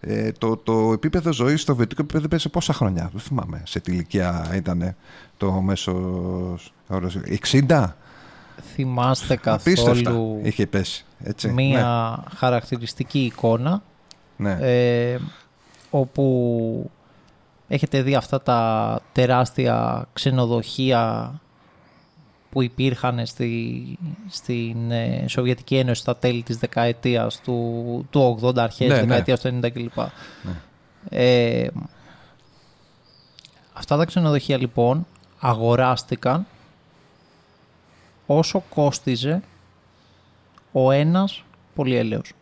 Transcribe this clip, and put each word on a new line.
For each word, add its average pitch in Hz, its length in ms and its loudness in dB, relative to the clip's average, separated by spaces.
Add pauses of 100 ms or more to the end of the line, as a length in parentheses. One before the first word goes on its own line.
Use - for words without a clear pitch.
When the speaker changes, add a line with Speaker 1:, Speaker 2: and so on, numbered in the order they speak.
Speaker 1:
Ε, 107 280 -2
το, 113 240 0
το 113 360 2
επίπεδο 156 400 0
ζωής, 139 320 2
το 143 120 2
βιωτικό 120 260 0
επίπεδο, 151 180 -2
δεν 151 100 -4
πέσε 165 180 -2
πόσα 165 240 -2
χρόνια, 92 400 0
δεν 101 80 -10
θυμάμαι 82 460 -6
σε - 140 -6
τι 90 120 -4
ηλικία 87 640 -2
ήτανε 90 420 -2 (400)
το 98 160 -2
μέσο 95 400 0 (960)
όρος, 92 360 -4
εξήντα; 131 720 2 (760)
Speaker 2:
Θυμάστε 127 720 0
Speaker 1:
Απίστευτα 120 580 4
Speaker 2:
καθόλου 113 400 -2
Speaker 1:
είχε 107 240 0
πέσει, - 380 -4 (180)
έτσι; - 260 -6
Speaker 2:
μία 131 320 2 (460)
Speaker 1:
Ναι. - 100 -18
Speaker 2:
χαρακτηριστική 123 880 -2
εικόνα, 120 580 0 (540)
Speaker 1:
Ναι. 101 240 -2
Speaker 2:
ε, 123 580 2 (720)
όπου 123 1000 0 (760)
έχετε 139 340 0
δει 139 120 2
αυτά 131 280 0
τα 113 580 2 (120)
τεράστια 120 1000 2
ξενοδοχεία 120 1200 0 (1160)
που 135 120 0
υπήρχαν 123 640 -2
στη, 117 560 -4 (460)
στην, 117 640 -6
ε, 120 380 -2
Σοβιετική 127 480 -2
Ένωση 127 240 2
στα 123 160 -2
τέλη 120 260 0
της 117 140 -4
δεκαετίας 120 840 -2
του, 120 680 -4
του 147 100 4
ογδόντα, 123 420 4
αρχές 120 260 0
Speaker 1:
Ναι, 147 60 6
Speaker 2:
της 117 80 4
Speaker 1:
ναι. 113 60 2
Speaker 2:
δεκαετίας 123 320 2
του - 60 -4
ενενήντα 123 240 -2
κλπ. 120 260 -8 (460)
Speaker 1:
Ναι. 92 100 -6 (560)
Speaker 2:
Ε, 120 600 2 (2000)
αυτά - 240 -2
τα 165 80 4
ξενοδοχεία, 151 540 2
λοιπόν, 123 480 2 (340)
αγοράστηκαν 123 1080 2 (1800)
όσο 160 360 2 (120)
κόστιζε 143 680 0 (1300)
ο 131 180 4
ένας 165 520 2 (320)
πολυέλαιος. 117 540 0 (140)